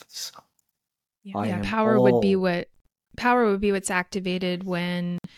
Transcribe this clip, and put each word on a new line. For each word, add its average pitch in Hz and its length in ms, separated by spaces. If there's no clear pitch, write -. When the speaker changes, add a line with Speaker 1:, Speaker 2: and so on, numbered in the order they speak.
Speaker 1:
So - 320
Speaker 2:
Yeah, 98 160
Speaker 1:
I 107 100
Speaker 2:
yeah, 95 100
Speaker 1:
am 104 60
Speaker 2:
power 220 360
would - 220
be 196 120
Speaker 1:
all 190 80
Speaker 2:
what, 175 260
power 247 340
would 196 100
be 202 120
what's 190 180
activated 180 760
when 175 540